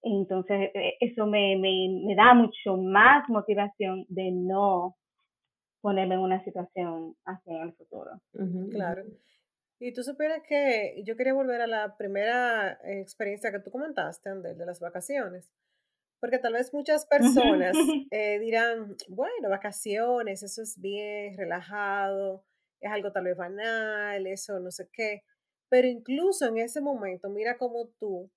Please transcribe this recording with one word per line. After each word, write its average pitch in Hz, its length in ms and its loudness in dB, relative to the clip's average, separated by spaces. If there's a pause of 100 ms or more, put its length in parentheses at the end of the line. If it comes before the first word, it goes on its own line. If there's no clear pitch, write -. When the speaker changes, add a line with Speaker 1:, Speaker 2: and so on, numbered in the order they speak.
Speaker 1:
Entonces, 196 720 0
eh, - 260 -2
eso 233 280 0
me, 202 300 4
me, 185 300 2 (200)
me 202 80 0
da 220 180 10
mucho 220 440 4
más 214 520 6
motivación 202 800 -2
de 185 220 -2
no 185 640 2 (880)
ponerme 190 340 2
en 185 60 0
una 185 220 0
situación 175 720 -8 (100)
así 185 260 -12
en 165 120 -8
el 165 100 -12
futuro. - 380 -16 (220)
Speaker 2:
Ujú, - 120 -6
ujú. 185 260 -6
Speaker 3:
Claro. 190 320 -4 (760)
Y 247 140 -8
tú 254 100 -8
supieras 302 440 -2
que 254 580 0
yo 226 100 -6
quería 254 180 0
volver 254 280 0
a 233 60 0
la 214 300 -2
primera, 214 760 0 (100)
eh, 196 180 -8
experiencia 202 500 -6
que 202 80 -6
tú 196 120 -16
comentaste, 220 580 -6
Andel, 175 280 -10
de 170 80 -10
las 175 140 -10
vacaciones. 180 720 -8 (680)
Porque 247 180 -2
tal 240 160 0
vez 254 200 0
muchas 294 320 0
Speaker 1:
Ujú, - 40 -20
Speaker 3:
personas, 233 680 6
Speaker 1:
ujú. 277 340 2
Speaker 3:
eh, 208 280 -2
dirán, 226 560 0 (140)
"Bueno, 262 400 -4
vacaciones, 208 960 -2
eso 202 180 -10
es 220 180 -10
bien 202 560 -8
relajado, 196 1080 -4 (360)
es 208 120 -8
algo 202 200 -4
tal 196 140 -4
vez 180 120 0
banal, 208 920 -4
eso 190 320 -8
no 180 120 -10
sé 180 220 -12
qué". 214 300 -6 (460)
Pero 254 180 8
incluso 277 600 0
en 226 120 0
ese 233 220 -2
momento, 202 480 -4
mira 220 280 -4
cómo 240 300 -6 (120)
tú 196 380 -6